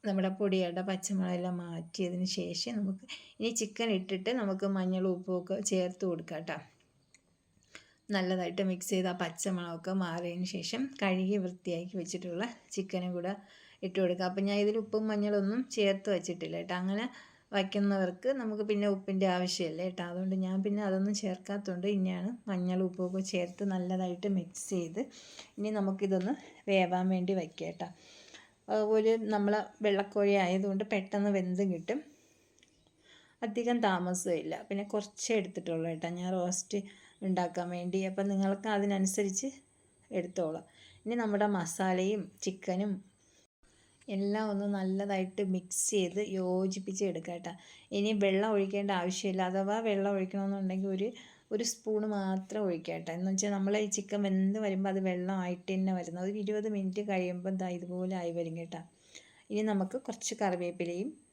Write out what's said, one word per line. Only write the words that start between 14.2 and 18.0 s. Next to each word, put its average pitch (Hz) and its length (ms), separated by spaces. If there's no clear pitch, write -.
അപ്പം 196 180
ഞാൻ 202 160
ഇതിൽ 214 180
ഉപ്പും 214 300
മഞ്ഞളൊന്നും 208 500
ചേർത്ത് 196 400
വെച്ചിട്ടില്ല 170 440
കേട്ടോ. 180 220
അങ്ങനെ 196 240
വയ്ക്കുന്നവർക്ക് 196 760